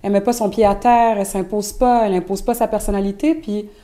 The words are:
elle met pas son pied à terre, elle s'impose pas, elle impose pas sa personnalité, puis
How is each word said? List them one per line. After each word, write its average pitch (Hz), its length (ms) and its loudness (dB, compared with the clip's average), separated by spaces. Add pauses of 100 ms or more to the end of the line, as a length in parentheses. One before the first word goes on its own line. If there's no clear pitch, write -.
elle 202 120 -4
met 196 80 4
pas 240 100 0
son 220 180 -2
pied 220 140 2
à 202 100 4
terre, 233 460 4
elle 196 60 -2
s'impose 202 480 -4
pas, 240 340 2
elle 190 60 0
impose 180 280 -4
pas 240 120 -2
sa 240 160 0
personnalité, 202 680 -2
puis 208 320 -6 (160)